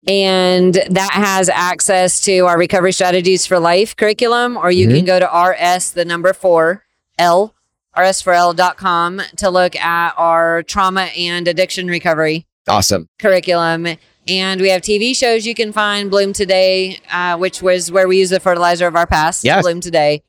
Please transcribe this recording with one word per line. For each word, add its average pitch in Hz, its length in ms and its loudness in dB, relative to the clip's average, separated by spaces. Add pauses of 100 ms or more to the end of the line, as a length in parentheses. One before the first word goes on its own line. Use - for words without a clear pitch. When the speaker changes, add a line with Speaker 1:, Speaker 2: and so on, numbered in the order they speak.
Speaker 1:
And 185 640 2
that 185 380 0
has 190 380 0
access 180 720 0
to 190 240 2
our 175 120 2
Recovery 180 360 2
Strategies 180 520 0
for 185 140 0
Life 175 360 2
curriculum, 240 640 0
or 175 140 0
you 185 160 4
Speaker 2:
Mm-hmm. 120 80 4
Speaker 1:
can 175 100 2
go 185 140 2
to 180 100 2
R 175 280 2
S, 180 340 -2
the 175 140 -4
number 170 280 0
four, 170 520 0 (340)
L, 175 340 2 (400)
R 180 100 0
S 190 180 0
four 180 120 0
L 175 200 2
dot 180 240 0
com 175 440 -2 (160)
to 196 120 -2
look 180 260 0
at 170 420 -2
our 165 460 0
trauma 190 540 -2
and 175 300 -4
addiction 180 400 -2
recovery 160 600 -2 (200)
Speaker 2:
Awesome. 95 420 0 (100)
Speaker 1:
curriculum. 170 680 0 (400)
And 190 340 -2
we 190 80 2
have 185 120 2
T 208 180 -2
V 240 140 -2
shows 226 320 0
you 233 80 -6
can 220 200 -4
find, 208 360 -2
Bloom 196 220 0
Today, 190 680 0 (120)
uh, 175 260 -4
which 180 240 -4
was 180 300 0
where 190 160 2
we 185 120 2
use 185 100 2
the 185 100 0
fertilizer 175 480 0
of 160 80 -2
our 170 120 2
past, 156 360 0
Speaker 2:
Yes. 170 200 2
Speaker 1:
Bloom 175 180 -2
Today. 151 480 0